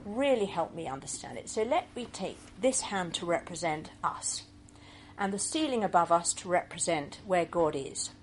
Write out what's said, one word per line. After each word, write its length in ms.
really 420
helped 280
me 140
understand 500
it. 100
So 140
let 320
me 180
take 260
this 200
hand 340
to 120
represent 640
us, 400
and 140
the 60
ceiling 460
above 260
us 240
to 140
represent 760
where 180
God 320
is. 340